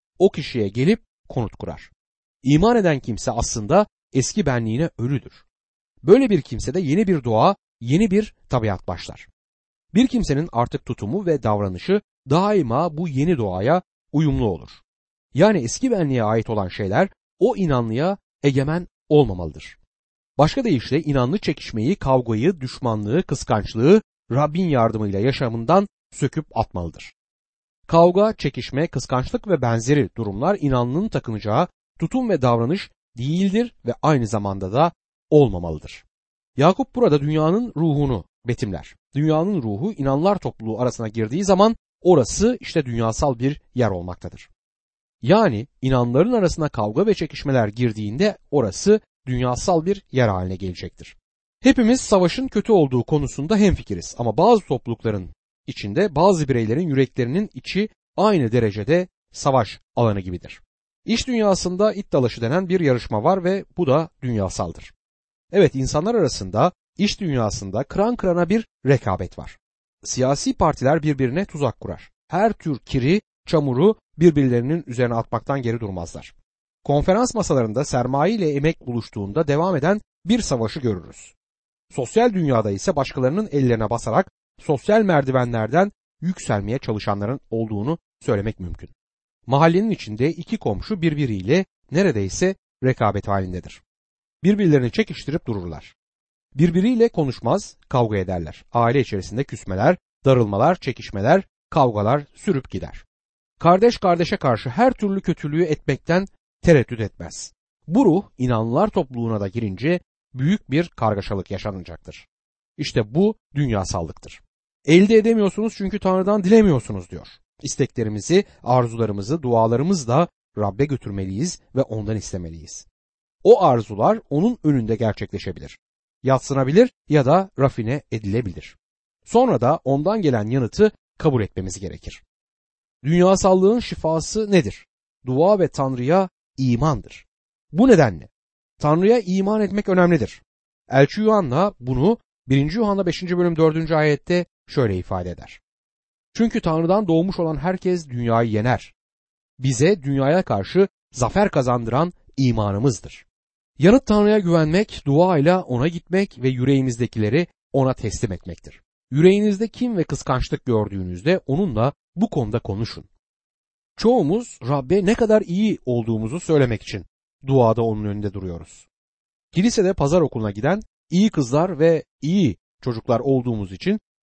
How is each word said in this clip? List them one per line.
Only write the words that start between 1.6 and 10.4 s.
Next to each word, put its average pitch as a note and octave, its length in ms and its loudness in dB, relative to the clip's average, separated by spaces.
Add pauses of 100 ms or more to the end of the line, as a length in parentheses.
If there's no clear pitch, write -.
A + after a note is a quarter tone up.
İman E3 340 4
eden E3 240 2
kimse A#2+ 300 -8
aslında A#2 560 0 (260)
eski D3 340 -2
benliğine B2 520 -2
ölüdür. B2 460 -6 (580)
Böyle A3+ 280 6
bir F3 120 2
kimsede B2+ 380 -6
yeni F3+ 260 0
bir E3 180 -2
doğa, A#2+ 320 2 (240)
yeni E3 300 0
bir G#3 240 0 (140)
tabiat A2 400 -4
başlar. - 400 -12 (640)
Bir A#3+ 120 4
kimsenin E3+ 460 -2